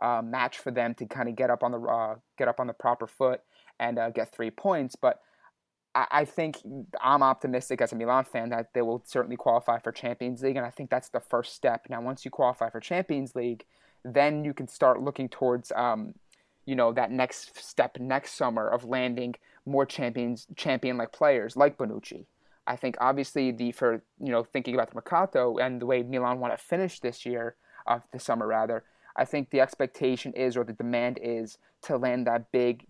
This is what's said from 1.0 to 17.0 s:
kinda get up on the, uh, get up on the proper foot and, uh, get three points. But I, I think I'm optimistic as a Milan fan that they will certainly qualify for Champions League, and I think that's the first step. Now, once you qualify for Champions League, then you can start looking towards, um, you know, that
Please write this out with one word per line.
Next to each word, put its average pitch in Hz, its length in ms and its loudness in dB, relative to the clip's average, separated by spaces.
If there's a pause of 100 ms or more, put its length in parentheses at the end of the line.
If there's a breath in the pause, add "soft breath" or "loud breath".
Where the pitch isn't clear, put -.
kinda 120 280 -4
get 123 180 0
up 120 120 2
on 123 100 0
the, 117 80 -4
uh, 113 360 -2 (220)
get 123 100 2
up 120 100 0
on 123 100 -2
the 117 40 -6
proper 120 340 0
foot 127 360 0 (360 soft breath)
and, 117 200 0
uh, 117 100 0
get 113 240 -4
three 113 180 -4
points. 156 460 -2
But - 240 2 (760 soft breath)
I, 127 160 4
I 147 140 4
think 156 340 -4 (440)
I'm 135 200 6
optimistic 131 600 2
as 113 100 0
a 120 40 -8
Milan 123 280 2
fan 117 240 -4
that 117 240 -4
they 120 100 0
will 117 220 -2
certainly 123 320 -2
qualify 117 420 2
for - 140 -6
Champions 123 500 -6
League, 135 140 0
and 123 80 -2
I 117 60 -8
think 135 180 -12
that's 131 220 -2
the 117 100 -4
first - 340 -2
step. 117 360 0
Now, 120 100 -6
once 127 240 -6
you 127 60 -8
qualify 123 400 0
for 113 100 -8
Champions 151 560 -2
League, 120 300 -4 (380 soft breath)
then 143 380 4
you 147 120 -2
can 131 140 -8
start 127 340 4
looking 135 260 -4
towards, 123 440 -2
um, 113 420 -2 (520)
you 135 80 -4
know, 117 200 4
that 120 160 0